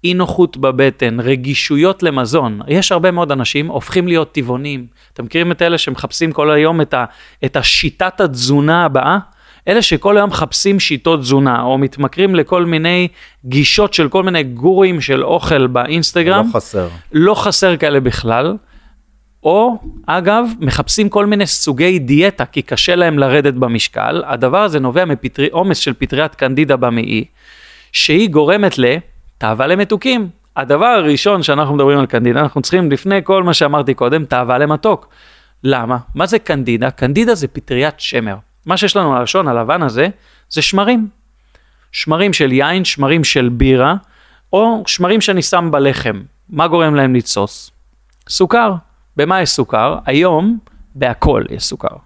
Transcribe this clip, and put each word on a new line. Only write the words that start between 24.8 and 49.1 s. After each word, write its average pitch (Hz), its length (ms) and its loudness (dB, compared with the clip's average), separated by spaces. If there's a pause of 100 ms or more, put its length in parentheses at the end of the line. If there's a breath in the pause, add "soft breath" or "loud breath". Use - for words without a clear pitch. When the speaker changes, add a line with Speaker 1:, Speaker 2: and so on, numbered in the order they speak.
Speaker 1:
מפטרי-, 139 460 -4
עומס 180 260 0
של 135 160 -2
פטריית 139 420 -4
קנדידה 135 400 0
במעי, 117 500 -2 (680 loud breath)
שהיא 185 380 2
גורמת 165 480 2
לתאווה 127 880 -2
למתוקים. 202 640 0 (260)
הדבר 147 300 0
הראשון 190 580 2
שאנחנו 147 320 0
מדברים 143 240 4
על 135 60 2
קנדידה, 120 340 0
אנחנו 147 220 0
צריכים, 170 300 0
לפני 190 320 0
כל 190 200 2
מה 175 100 2
שאמרתי 143 400 0
קודם, 143 320 0
תאווה 123 320 0
למתוק. 151 500 0 (560 soft breath)
למה? 127 340 0 (180)
מה 156 100 0
זה 208 140 0
קנדידה? 127 520 -2
קנדידה 202 440 0
זה 147 120 -6
פטריית 135 500 -4
שמר. 110 380 -4 (300)
מה 180 120 -2
שיש 208 180 0
לנו 165 180 2
על 123 60 2
הלשון 160 280 0
הלבן 127 360 0
הזה, 131 240 0 (420 soft breath)
זה 151 120 -4
שמרים. 214 460 0 (840)
שמרים 170 420 0
של 135 180 2
יין, 160 340 0
שמרים 143 380 0
של 123 260 0
בירה, 131 460 2 (580 soft breath)
או 220 340 2
שמרים 185 340 0
שאני 190 200 0
שם 170 300 0
בלחם. 131 500 0 (280)
מה 160 180 -2
גורם 160 280 2
להם 131 200 2
לתסוס? - 560 -4 (580)
סוכר. 220 440 2 (440)